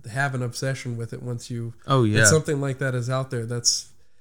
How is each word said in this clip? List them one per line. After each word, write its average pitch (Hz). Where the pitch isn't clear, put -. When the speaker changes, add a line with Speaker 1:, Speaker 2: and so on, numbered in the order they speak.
Speaker 1:
have 135
an 123
obsession 127
with 113
it 123
once 123
you 117
Speaker 2:
Oh, 135
yeah. 107
Speaker 1:
it's 110
something 156
like 139
that 131
is 120
out 131
there, 117
that's -